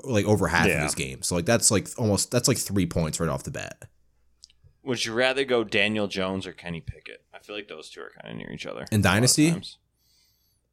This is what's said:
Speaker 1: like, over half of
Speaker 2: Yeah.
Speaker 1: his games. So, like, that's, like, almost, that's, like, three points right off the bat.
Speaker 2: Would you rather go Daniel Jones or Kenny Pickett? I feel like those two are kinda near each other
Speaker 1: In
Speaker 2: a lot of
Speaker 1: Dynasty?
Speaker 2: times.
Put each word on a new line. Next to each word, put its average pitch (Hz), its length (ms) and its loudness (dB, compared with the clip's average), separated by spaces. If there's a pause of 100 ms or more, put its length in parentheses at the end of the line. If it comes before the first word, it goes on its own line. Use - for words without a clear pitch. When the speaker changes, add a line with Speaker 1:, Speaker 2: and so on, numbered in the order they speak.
Speaker 1:
like, 104 220 0
over 98 200 4
half 85 200 4
of 95 40 4
Speaker 2:
Yeah. 71 140 2
Speaker 1:
his 73 100 -2
games. 65 320 -6
So, - 80 -2
like, 85 120 0
that's, 113 260 4
like, 92 160 0 (100)
almost, 104 320 0
that's, 123 160 2
like, 123 120 2
three 98 280 0
points 82 320 -2
right 82 100 0
off 71 140 -2
the - 80 -10
bat. - 380 -12 (960)
Speaker 2:
Would 120 200 -2
you 113 80 -2
rather 131 320 2
go 120 200 2
Daniel 104 420 2
Jones 95 400 -4
or 90 60 -10
Kenny 85 280 -10
Pickett? - 440 -14 (100)
I - 60 -20
feel 104 160 -14
like 104 100 -10
those 80 240 -16
two 85 100 -16
are 60 120 -14 (100)
kinda 57 140 -12
near 50 160 -12
each - 120 -10
other 57 160 -10
Speaker 1:
In - 60 -10
Speaker 2:
a - 60 -10
lot 110 60 0
of 92 40 4
Speaker 1:
Dynasty? 123 480 4
Speaker 2:
times. - 280 -6 (960)